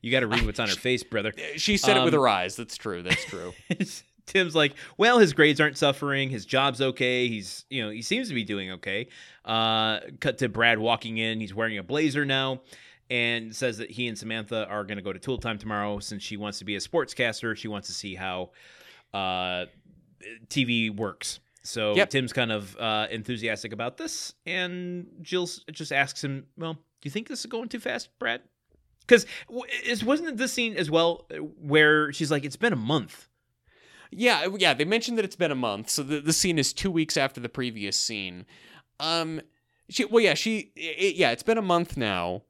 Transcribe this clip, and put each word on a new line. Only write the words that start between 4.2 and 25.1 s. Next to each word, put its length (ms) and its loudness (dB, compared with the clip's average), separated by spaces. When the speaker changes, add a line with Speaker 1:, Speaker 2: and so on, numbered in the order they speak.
Speaker 1:
Tim's 300 0
like, 180 4
"Well, 220 8
his 120 10
grades 280 6
aren't 180 4
suffering. 520 0
His 140 -6
job's 360 2
okay. 480 2
He's, 420 -8
you 140 -6
know, 60 -6
he 120 -10
seems 240 -2
to 80 -6
be 80 0
doing 300 -6
okay." 340 -6
Uh, 560 2
cut 200 -2
to 100 0
Brad 320 4
walking 380 0
in. 220 -2
He's 140 -8
wearing 240 -2
a 60 -8
blazer 400 0
now 360 -2
and 460 -2
says 240 -2
that 100 -10
he 200 -6
and 100 -8
Samantha 500 -6
are 140 -4
gonna 180 -8
go 120 -6
to 80 -10
Tool 180 -4
Time 200 -4
tomorrow 420 -4
since 240 -10
she 120 -10
wants 220 -8
to 60 -14
be 100 -4
a 60 -4
sportscaster. 760 -2
She 120 -10
wants 180 -8
to 80 -10
see 220 -10
how, 340 -6
uh, 520 -2
T 160 2
V 260 2
works. 480 -6
So 320 0
Speaker 2:
Yep. 160 4
Speaker 1:
Tim's 220 0
kind 180 0
of, 300 -4
uh, 320 0
enthusiastic 600 -6
about 240 -6
this, 380 -10
and 640 -6